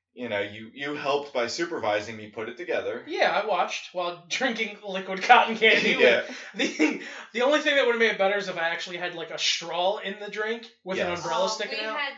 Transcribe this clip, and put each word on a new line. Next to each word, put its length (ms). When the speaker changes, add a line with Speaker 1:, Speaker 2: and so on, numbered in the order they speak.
Speaker 1:
you 160
know, 120
you, 320
you 200
helped 400
by 140
supervising 720
me 100
put 220
it 80
together. 500
Speaker 2:
Yeah, 240
I 160
watched 460
while 360
drinking 480
liquid 360
cotton 320
candy. 400
Speaker 1:
<laughs> 40
Yeah. 240
Speaker 2:
The, 480
the 100
only 180
thing 160
that 80
would've 140
made 120
it 60
better 200
is 120
if 80
I 120
actually 280
had, 180
like, 160
a 80
straw 600
in 200
the 100
drink 400
with 160
an 80
Speaker 1:
Yes. 120
Speaker 2:
umbrella 260
Speaker 3:
Oh, 20
Speaker 2:
sticking 320
Speaker 3:
we 60
Speaker 2:
out. 120
Speaker 3:
had 200